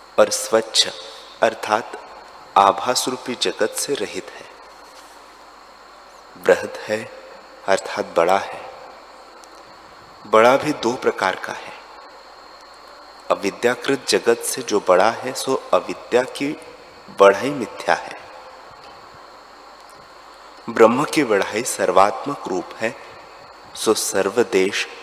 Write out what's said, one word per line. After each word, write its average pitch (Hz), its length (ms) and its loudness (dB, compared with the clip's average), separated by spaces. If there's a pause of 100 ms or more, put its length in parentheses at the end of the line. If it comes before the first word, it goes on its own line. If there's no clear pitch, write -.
(180)
और 104 120 6
स्वच्छ - 580 0 (540)
अर्थात - 680 -2 (480)
आभास 98 520 4
रूपी 127 260 -6
जगत 107 360 -2
से - 240 -4
रहित 95 360 -8
है। - 200 -18 (1900)
बृहत 90 340 2
है 110 360 -6 (560)
अर्थात 95 380 -2 (100)
बड़ा 90 220 4
है। - 320 -8 (1600)
बड़ा 110 300 6
भी 147 160 -2
दो 120 200 -2
प्रकार 104 420 0
का - 180 -10
है। - 200 -12 (1600)
अविद्याकृत 120 760 -2
जगत 117 300 2
से - 240 -6
जो 104 260 -2
बड़ा 92 220 6
है, 127 220 -8
सो - 300 -4 (120)
अविद्या 95 480 0
की 139 340 -6 (640)
बढ़ाई 98 320 6
मिथ्या 107 440 -2
है। - 260 -10 (2500)
ब्रह्म 113 340 6
की 151 200 0
बढ़ाई 104 400 0
सर्वात्मक 98 840 2
रूप - 280 -4
है, 113 200 -4 (800)
सो 110 200 2
सर्वदेश, 98 960 0 (140)